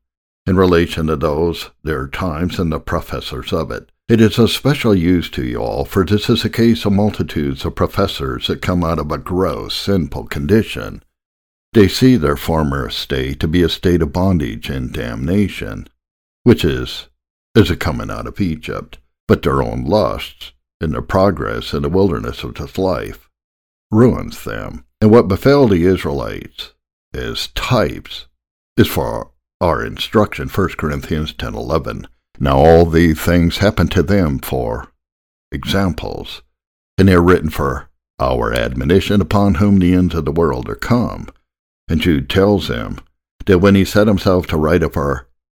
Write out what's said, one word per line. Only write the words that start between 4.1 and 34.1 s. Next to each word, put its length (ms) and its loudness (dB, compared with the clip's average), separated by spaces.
is 180 4
of 140 4
special 420 0
use 380 2
to 140 -6
you 160 -6
all, 240 -4
for 200 0
this 240 0
is 140 0
the 60 -4
case 360 2
of 80 0
multitudes 720 -2
of 120 -6
professors 720 -4
that 140 -4
come 220 0
out 160 -2
of 120 -6
a 60 -4
gross, 560 -4
sinful 520 -2
condition. 760 -2
They 140 8
see 300 4
their 180 0
former 520 -2
estate 520 -6
to 80 -2
be 160 2
a 60 2
state 320 0
of 100 0
bondage 580 -2
and 220 -8
damnation, 960 -4
which 220 6
is, 420 -4
is 160 4
a 60 -4
coming 340 -6
out 160 -12
of 140 -10
Egypt, 560 -8
but 160 2
their 200 0
own 220 -6
lusts 680 -2
and 120 -2
their 80 -6
progress 720 -2
in 100 -4
the 60 -2
wilderness 540 -2
of 120 -12
this 220 -10
life 520 -4
ruins 520 2
them. 400 -12
And 100 6
what 200 8
befell 380 4
the 180 4
Israelites 880 -4
as 420 -8
types 720 -4
is 100 6
for 440 -6
our 240 0
instruction, 640 -2
First 280 -2
Corinthians 560 -4
ten 220 -10
eleven. 520 -4
Now 180 2
all 280 8
these 340 4
things 380 2
happen 320 2
to 120 0
them 380 0